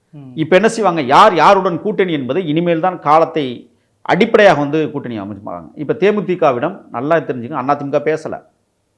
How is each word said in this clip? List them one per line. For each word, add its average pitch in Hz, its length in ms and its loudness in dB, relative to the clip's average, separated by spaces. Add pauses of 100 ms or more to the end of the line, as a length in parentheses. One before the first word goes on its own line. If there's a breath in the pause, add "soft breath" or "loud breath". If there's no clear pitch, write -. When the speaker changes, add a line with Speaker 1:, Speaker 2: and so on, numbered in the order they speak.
Speaker 1:
ம். 139 260 -20
Speaker 2:
இப்ப 160 200 0
என்ன 208 140 4
செய்வாங்க? 175 320 0
யார் 170 340 6
யாருடன் 185 460 2
கூட்டணி 190 320 -2
என்பதை 143 340 -4
இனிமேல் 165 320 0
தான் 180 200 -2
காலத்தை 147 680 0 (360)
அடிப்படையாக 196 580 4
வந்து 147 320 -2
கூட்டணி 120 300 -8
அமைச்சுப்பாங்க. 101 540 -12
இப்ப 131 180 -4
தே 190 200 2
மு 208 100 -4
தி 175 120 -4
கவிடம் 147 560 -2
நல்லா 139 240 -2
தெரிஞ்சுங்க, 131 360 -4
அண்ணா 139 220 -4
தி 139 120 -6
மு 139 60 -10
க 151 60 0
பேசல, 143 460 -6 (540)